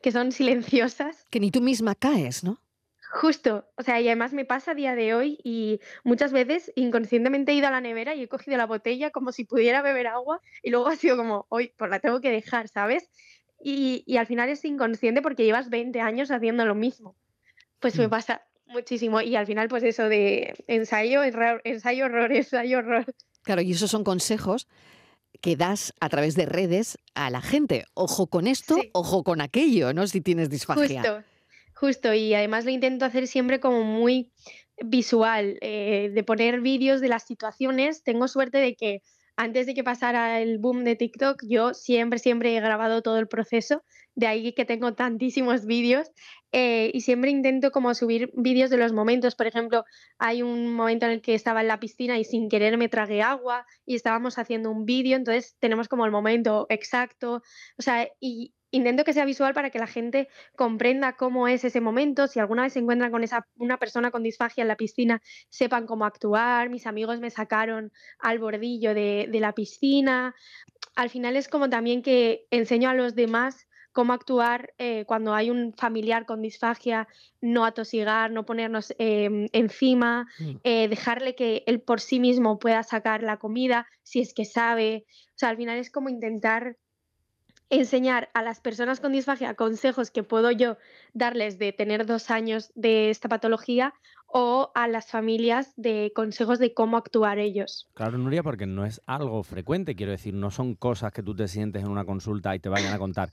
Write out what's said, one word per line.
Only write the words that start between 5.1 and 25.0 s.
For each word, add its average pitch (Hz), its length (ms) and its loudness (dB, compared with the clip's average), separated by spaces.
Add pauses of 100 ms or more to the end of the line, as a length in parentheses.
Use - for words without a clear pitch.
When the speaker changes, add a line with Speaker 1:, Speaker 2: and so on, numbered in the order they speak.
Speaker 1:
hoy 294 280 0
y 220 380 -2 (240)
muchas 254 280 2
veces 277 440 0
inconscientemente 247 760 2
he - 20 4
ido 285 140 4
a - 20 0
la 254 100 0
nevera 233 340 -6
y 269 80 -6
he 226 60 -8
cogido 269 300 -6
la 226 80 0
botella 240 440 -4
como 254 220 -6
si 240 120 -10
pudiera 240 360 4
beber 269 280 0
agua 254 320 -4 (220)
y - 80 -4
luego 240 180 2
ha 320 80 2
sido 269 200 4
como, 226 340 -2
"Uy, 240 280 -2
pues 208 120 -4
la 196 100 -2
tengo 254 200 0
que 262 100 0
dejar", 220 380 -2
¿sabes? 220 400 -2 (500)
Y, 269 480 -2
y 247 120 2
al 226 80 0
final 240 240 -2
es 294 140 -6
inconsciente 247 580 0
porque 269 220 0
llevas 233 260 2
veinte 233 300 -4
años 233 300 -2
haciendo 233 360 0
lo 208 80 2
mismo. 220 420 -4 (640)
Pues 220 180 0
me 220 100 4
Speaker 2:
Mm. - 20 -6
Speaker 1:
pasa 226 380 -4 (180)
muchísimo 233 560 -2
y 233 140 -2
al 208 100 0
final, 220 220 -2
pues 240 160 -2
eso 226 240 2
de 202 460 2 (140)
ensayo, 226 560 2
error, 233 400 0
ensayo, 247 420 -2
error, 233 260 2
<laughs> - 20 4
ensayo, 247 460 0
error. 233 260 0 (360)
Speaker 2:
Claro, 180 200 0
y 180 100 0
esos 185 180 0
son 214 140 0
consejos 202 640 0 (720)